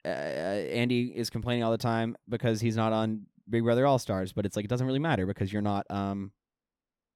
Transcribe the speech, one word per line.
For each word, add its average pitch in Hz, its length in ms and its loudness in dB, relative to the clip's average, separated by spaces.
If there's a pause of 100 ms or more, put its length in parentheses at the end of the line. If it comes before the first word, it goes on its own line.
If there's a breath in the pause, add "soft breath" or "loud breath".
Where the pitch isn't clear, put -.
uh, - 40 -4
Andy 92 1080 -2
is 110 140 -4
complaining 120 360 -2
all 113 80 2
the 113 40 2
time 113 400 0 (120)
because 113 320 0
he's 113 160 2
not 110 160 2
on 110 340 0 (240)
Big 117 140 4
Brother 120 200 6
All 135 140 6
Stars, 92 340 -2
but 101 140 -2
it's 95 100 -4
like, 104 80 -2
it 104 40 -8
doesn't 123 180 0
really 131 140 0
matter 131 260 2
because 98 260 -2
you're 107 80 0
not, 101 300 0
um, 98 420 -4 (840)